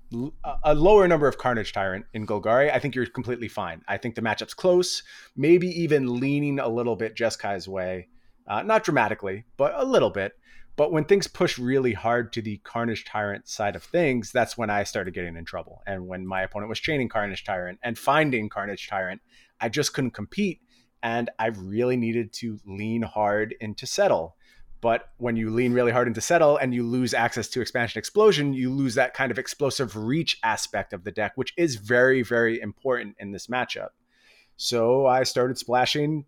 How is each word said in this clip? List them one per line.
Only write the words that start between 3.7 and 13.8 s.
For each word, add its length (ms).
I 120
think 160
the 80
matchup's 320
close, 480
maybe 320
even 380
leaning 380
a 120
little 260
bit 200
Jeskai's 520
way. 400
Uh, 160
not 200
dramatically, 640
but 180
a 80
little 260
bit. 220
But 160
when 140
things 220
push 320
really 340
hard 400
to 80
the 240
Carnage 400
Tyrant 420
side 300
of 80